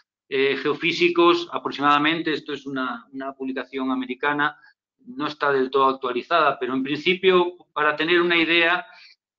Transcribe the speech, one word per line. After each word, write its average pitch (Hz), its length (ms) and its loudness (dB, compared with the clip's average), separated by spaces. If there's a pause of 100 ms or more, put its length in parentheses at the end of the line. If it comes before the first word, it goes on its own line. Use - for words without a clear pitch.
(280)
eh, 135 300 0
geofísicos 170 960 2
aproximadamente. 147 800 0
Esto - 180 -8
es 135 140 -8
una, 131 480 -8
una 135 180 -10
publicación 131 580 -6
americana, 139 720 -2 (460)
no 131 220 -8
está 143 260 -2
del 131 160 2
todo 135 160 2
actualizada, 135 760 0
pero 127 140 -4
en 131 100 -2
principio, 180 720 2 (160)
para 151 240 0
tener 165 240 2
una 175 160 2
idea, 170 500 2 (540)